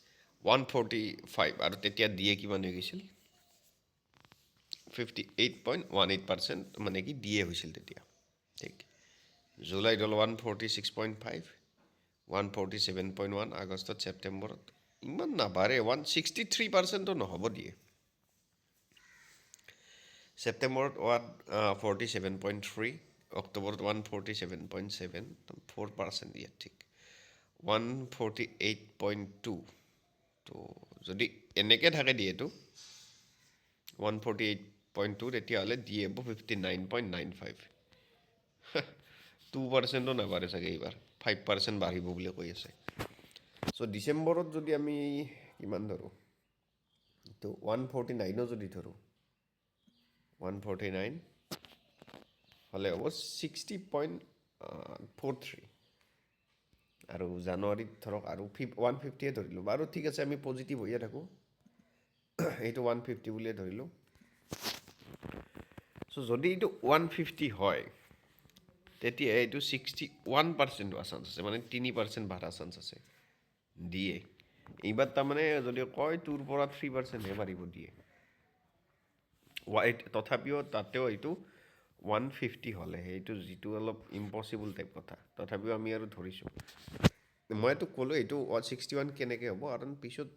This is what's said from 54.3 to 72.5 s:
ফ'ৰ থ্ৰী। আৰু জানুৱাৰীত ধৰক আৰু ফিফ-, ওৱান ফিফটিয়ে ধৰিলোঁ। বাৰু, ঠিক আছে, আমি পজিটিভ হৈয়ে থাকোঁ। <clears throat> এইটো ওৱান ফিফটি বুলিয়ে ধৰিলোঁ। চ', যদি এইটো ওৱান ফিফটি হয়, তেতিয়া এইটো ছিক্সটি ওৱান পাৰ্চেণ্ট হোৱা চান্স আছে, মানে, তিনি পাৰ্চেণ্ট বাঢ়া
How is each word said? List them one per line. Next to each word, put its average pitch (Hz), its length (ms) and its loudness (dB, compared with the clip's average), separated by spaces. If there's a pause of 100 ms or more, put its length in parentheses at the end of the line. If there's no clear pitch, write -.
ফ'ৰ 135 240 -2
থ্ৰী। - 240 -14 (1500)
আৰু 90 120 -2 (140)
জানুৱাৰীত 104 500 0 (140)
ধৰক 104 280 -4
আৰু 98 220 -6
ফিফ-, 131 240 -6
ওৱান 123 240 4
ফিফটিয়ে 139 300 -4
ধৰিলোঁ। 92 320 -6
বাৰু, 135 280 2
ঠিক 160 140 -4
আছে, 151 160 -2
আমি 143 220 -2
পজিটিভ 131 360 -4
হৈয়ে 110 180 0
থাকোঁ। 117 260 -8 (1120)
<clears throat> 160 280 0
এইটো 120 160 0
ওৱান 120 180 4
ফিফটি 113 300 -6
বুলিয়ে 110 240 -2
ধৰিলোঁ। 101 340 -6 (2250)
চ', 135 200 -6
যদি 123 200 4
এইটো 185 200 4 (140)
ওৱান 156 260 8
ফিফটি 156 400 0
হয়, 92 360 4 (1160)
তেতিয়া 120 340 2
এইটো 120 260 4
ছিক্সটি - 440 -2 (220)
ওৱান 151 280 4
পাৰ্চেণ্ট 135 400 2
হোৱা 90 100 -6
চান্স - 240 -8
আছে, - 140 -8
মানে, 104 160 0 (120)
তিনি 123 220 0
পাৰ্চেণ্ট 107 360 -2
বাঢ়া 87 220 -4